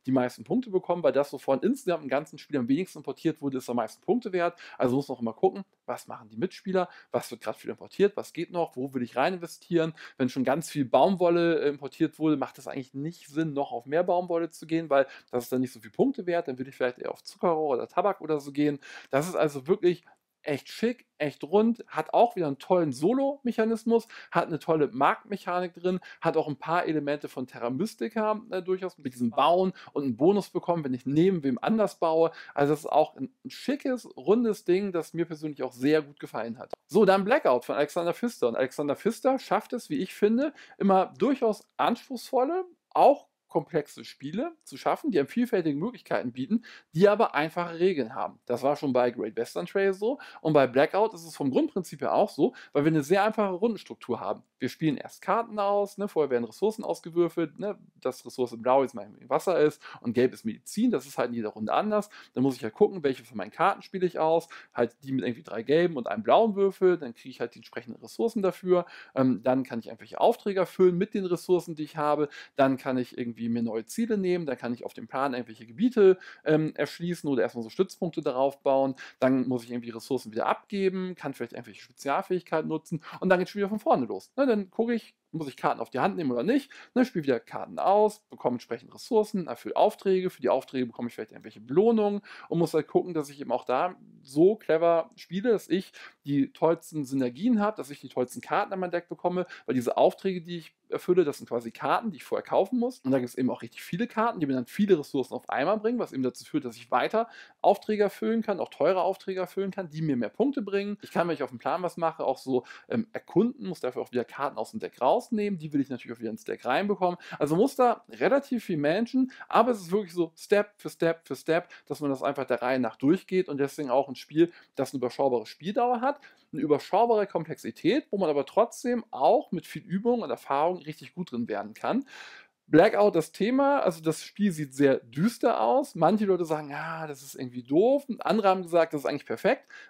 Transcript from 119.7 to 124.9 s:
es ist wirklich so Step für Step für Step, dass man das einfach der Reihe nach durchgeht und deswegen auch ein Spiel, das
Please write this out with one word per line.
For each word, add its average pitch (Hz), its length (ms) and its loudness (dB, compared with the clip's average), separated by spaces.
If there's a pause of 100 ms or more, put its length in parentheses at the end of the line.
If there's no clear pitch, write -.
es 208 100 -4
ist 165 100 -12
wirklich 190 220 0
so 170 220 -2
Step - 420 0
für 156 120 -12
Step 165 380 -2
für 135 80 -6
Step, 165 340 -2 (180)
dass 143 120 -8
man 147 120 -2
das 131 100 -4
einfach 135 240 -2
der 120 160 -2
Reihe 127 180 0
nach 113 160 -2
durchgeht 180 540 0
und 143 80 -6
deswegen 139 320 -4
auch 131 180 2
ein 131 80 -12
Spiel, 165 360 0 (240)
das 131 180 -4